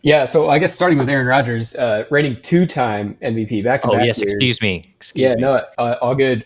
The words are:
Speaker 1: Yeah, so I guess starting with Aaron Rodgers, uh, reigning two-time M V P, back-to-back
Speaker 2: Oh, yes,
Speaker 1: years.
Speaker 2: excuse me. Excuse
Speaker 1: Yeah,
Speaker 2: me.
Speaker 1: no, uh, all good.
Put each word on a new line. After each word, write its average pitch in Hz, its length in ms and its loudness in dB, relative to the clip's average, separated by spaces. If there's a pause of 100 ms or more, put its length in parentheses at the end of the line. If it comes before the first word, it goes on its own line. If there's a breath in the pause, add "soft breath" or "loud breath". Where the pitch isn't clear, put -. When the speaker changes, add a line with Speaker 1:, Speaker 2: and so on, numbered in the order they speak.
Speaker 1:
Yeah, 147 240 4
so 160 240 2
I 151 80 4
guess 170 160 0
starting 180 240 2
with 131 100 0
Aaron 135 200 0
Rodgers, 120 480 0
uh, 113 340 -2
reigning 143 320 0
two-time 123 800 0
M 113 140 -4
V 110 100 -2
P, 104 160 -4
back-to-back 120 400 0
Speaker 2:
Oh, - 20 2
yes, 113 160 0
Speaker 1:
years. 101 140 -2
Speaker 2:
excuse 117 260 0
me. 95 380 -4
Excuse - 240 -6
Speaker 1:
Yeah, 131 140 4
Speaker 2:
me. 113 60 -2
Speaker 1:
no, 131 220 0 (140)
uh, 120 240 -2
all 127 140 0
good. 131 300 0